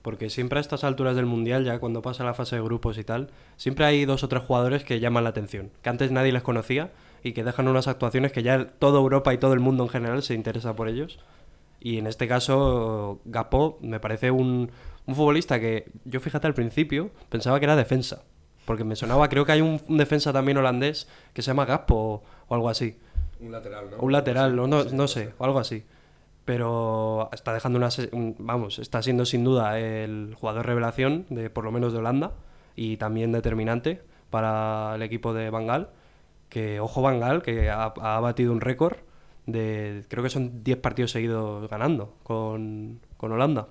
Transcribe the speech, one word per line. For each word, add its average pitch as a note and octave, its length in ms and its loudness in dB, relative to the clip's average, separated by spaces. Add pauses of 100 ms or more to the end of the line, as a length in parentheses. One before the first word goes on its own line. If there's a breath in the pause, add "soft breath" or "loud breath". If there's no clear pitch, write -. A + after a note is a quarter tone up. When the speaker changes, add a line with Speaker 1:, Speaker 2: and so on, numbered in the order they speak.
Speaker 1:
porque A2 300 -8
siempre B2+ 280 -4
a D3 40 0
estas C#3+ 220 -4
alturas C3 320 0
del B2+ 100 2
Mundial, A#2+ 400 0
ya A#2 120 -2
cuando A#2 220 -4
pasa B2 240 -6
la A#2+ 80 -2
fase A#2+ 240 -4
de A2+ 60 -2
grupos A2+ 340 -2
y A2 80 -8
tal, B2 240 -4 (300 loud breath)
siempre C#3 260 0
hay D3 220 6
dos C3+ 180 2
o B2+ 40 -4
tres B2+ 140 0
jugadores B2+ 420 2
que A#2 160 -2
llaman A#2+ 240 2
la A2+ 60 2
atención, G2+ 400 -8 (120)
que A#2+ 80 -2
antes B2 200 0
nadie C3 220 4
les B2 100 2
conocía B2+ 480 0 (320 loud breath)
y B2 100 -4
que A2+ 120 -4
dejan C3 240 2
unas C3 180 4
actuaciones B2+ 460 0
que A#2+ 100 -2
ya B2 120 4
el, B2+ 140 2
toda C#3+ 300 6
Europa C3+ 360 4
y B2+ 40 0
todo C3+ 140 6
el B2+ 80 6
mundo B2+ 240 4
en A2+ 60 -4
general A#2+ 320 -2
se C3 100 -4
interesa A2+ 420 -4
por A2 140 -4
ellos. C3+ 300 -6 (600 soft breath)
Y A2+ 200 -4
en G#2+ 80 -4
este A2+ 200 -4
caso, A#2+ 1000 2
Gakpo B2+ 560 0
me A2+ 180 -4
parece A2+ 300 0
un, B2+ 400 2 (340 loud breath)
un C3 100 -6
futbolista D3 460 2
que A2+ 300 -2 (160)
yo, B2+ 140 -4
fíjate, D3 260 -2
al D3 80 2
principio C#3+ 560 0 (180 loud breath)
pensaba B2 320 2
que C#3+ 60 2
era D3+ 100 6
defensa, C3 460 0 (420)
porque A2+ 200 -2
me A2 120 -2
sonaba, C3 320 4
creo C#3 160 2
que D#3 80 2
hay D3+ 80 6
un, D#3 280 2
un D#3+ 100 2
defensa D3 340 2
también C3+ 240 2
holandés C3+ 520 0 (260 loud breath)
que B2+ 80 -6
se B2 60 -4
llama C3+ 180 2
Gakpo B2+ 280 2
o, A2 280 -2 (260 loud breath)
o A#2+ 60 -2
algo A#2 160 2
así. A2+ 260 -4 (440 loud breath)
Speaker 2:
Un A2+ 120 -14
lateral, G#2 380 -12
¿no? G#2 80 -14
Speaker 1:
Un B2+ 140 2
lateral, C3+ 440 2
no, B2 100 2
no, C#3+ 180 4
Speaker 2:
Sí, B2 100 -4
Speaker 1:
no C#3 140 2
Speaker 2:
sí. B2+ 120 -2
Speaker 1:
sé, G#2+ 180 -8
algo C3+ 200 0
así. A2 260 -4 (600 soft breath)
Pero A2 880 0
está A2+ 200 -6
dejando B2 260 0
una B2 120 2
se-, A#2+ 220 -4
un, A2+ 260 -4
vamos, A2+ 400 -4
está A#2 240 -6
siendo B2 220 2
sin A#2+ 200 0
duda A2+ 340 2
el G#2+ 600 -6
jugador A2+ 280 -4
revelación C3 600 0
de, A2+ 220 -6
por A2+ 140 -6
lo A2 80 -4
menos A#2+ 200 0
de A#2 80 -4
Holanda, C3+ 320 0 (440 soft breath)
y A2 200 -4
también A2 360 -2
determinante A#2 720 -2 (280 soft breath)
para A2 640 -2
el A2 60 -6
equipo A2+ 320 -4
de A2+ 160 -4
Van A2+ 160 -4
Gaal, D3 240 -2 (580 soft breath)
que, G#2+ 320 -4
ojo, A2+ 220 -2
Van C3 180 4
Gaal, C#3 220 0
que A2+ 280 2
ha, A2 140 -2
ha A2 360 -2
batido A#2+ 320 2
un A2+ 80 0
récord B2+ 360 0 (500 soft breath)
de, G#2+ 640 -4
creo A#2 160 -6
que B2+ 60 -2
son A#2+ 340 -4
diez B2+ 140 2
partidos B2 340 -2
seguidos A2 560 -4
ganando A2 540 -2
con, A2 800 -6 (160)
con A2+ 160 -6
Holanda B2 380 0